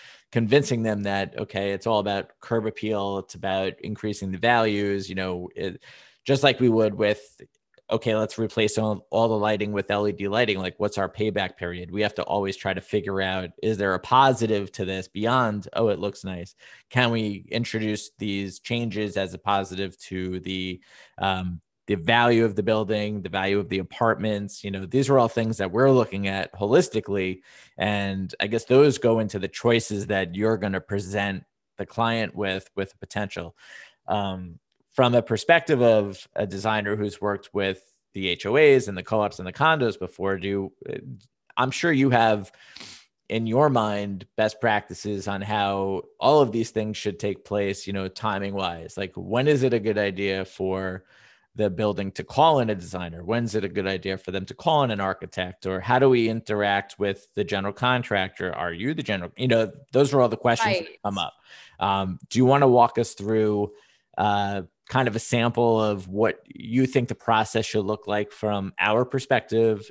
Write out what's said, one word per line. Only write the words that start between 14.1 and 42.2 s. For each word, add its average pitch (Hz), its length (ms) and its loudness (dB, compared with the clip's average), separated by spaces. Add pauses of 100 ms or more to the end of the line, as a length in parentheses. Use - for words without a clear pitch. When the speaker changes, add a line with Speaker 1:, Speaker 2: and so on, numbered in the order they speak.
Speaker 1:
to 95 120 -6
this 95 220 -6
beyond, 110 680 -2
"Oh, 113 180 0
it 85 100 -4
looks 98 240 -8
nice"? 92 320 -10 (340)
Can 123 220 2
we 107 360 -4
introduce 110 680 -4
these 98 400 -4
changes 107 580 -4
as 92 180 -2
a 90 40 -14
positive 95 600 -2
to 92 420 -6
the, 92 400 -8 (380)
um, 90 420 -4 (260)
the 101 80 0
value 117 500 4
of 98 120 0
the 101 80 -2
building, 107 580 -2
the 92 60 -4
value 98 320 0
of 92 80 -6
the 98 100 -2
apartments? 104 840 -2
You 101 80 -6
know, 95 120 -6
these 123 240 0
are 139 80 6
all 117 120 6
things 113 300 -2
that 95 120 -2
we're 131 220 4
looking 98 340 2
at 95 280 -4
holistically. 101 880 0 (360)
And 98 600 -2
I 101 80 -2
guess 110 160 -2
those 135 340 6
go 113 220 2
into 104 180 -4
the 90 80 -4
choices 107 600 0
that 95 260 -2
you're 107 220 0
gonna 95 240 -4
present 101 640 -4 (320)
the 101 100 -8
client 113 480 -2
with, 95 400 -4
with 95 240 -6
potential. 98 560 -8 (540)
Um, 95 500 -4 (320)
from 123 240 4
a 120 60 6
perspective 135 600 2
of 104 520 4
a 107 120 -2
designer 104 500 -2
who's 104 240 -6
worked 101 320 -4
with 95 400 -4 (220)
the 95 140 -2
H 87 180 -2
O 113 100 2
As 139 320 6
and 95 80 -8
the 90 60 -8
co-ops 104 360 -2
and 92 80 -10
the 92 60 -8
condos 143 460 0
before, 95 400 -4
do, 98 340 -4 (840)
I'm 127 160 0
sure 170 220 0
you 135 160 4
have 113 420 4 (800)